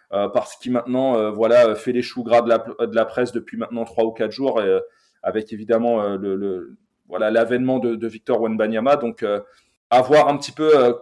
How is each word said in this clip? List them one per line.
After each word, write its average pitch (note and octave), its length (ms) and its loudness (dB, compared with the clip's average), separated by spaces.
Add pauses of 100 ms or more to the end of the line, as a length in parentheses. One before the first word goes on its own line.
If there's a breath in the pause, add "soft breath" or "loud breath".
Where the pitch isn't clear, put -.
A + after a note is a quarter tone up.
(140 loud breath)
euh, G2+ 160 -2
par - 180 -2
ce - 140 -20
qui B2 80 -10
maintenant, B2+ 460 0
euh, G#2+ 160 0
voilà, A2+ 420 4
fait B2 200 -4
les B2 100 0
choux B2 200 -10
gras A#2 180 4
de A2+ 80 -2
la, A2+ 100 4
de A2+ 360 -6
la A2+ 100 2
presse A#2+ 260 -4
depuis A2+ 260 -10
maintenant A#2 280 -6
trois A#2 180 -2
ou A2+ 80 0
quatre G#2+ 200 -6
jours, B2 300 -2
et, G2+ 60 0
euh, F#2+ 120 2 (440 loud breath)
avec G#2+ 280 -6
évidemment, A2+ 520 0
euh, G2+ 140 -4
le, F#2+ 180 -4
le, F#2+ 420 -8 (300)
voilà, G#2+ 240 -2
l'avènement B2 480 0
de, A#2 160 -2
de A2+ 120 -8
Victor A2+ 340 -4
Wembanyama. A2 560 0
Donc, A#2 260 -6
euh, G2+ 180 -2 (500 soft breath)
à B2 100 6
voir C#3 260 6
un C#3+ 100 0
petit - 140 -10
peu, D#3 260 4
euh, B2 240 6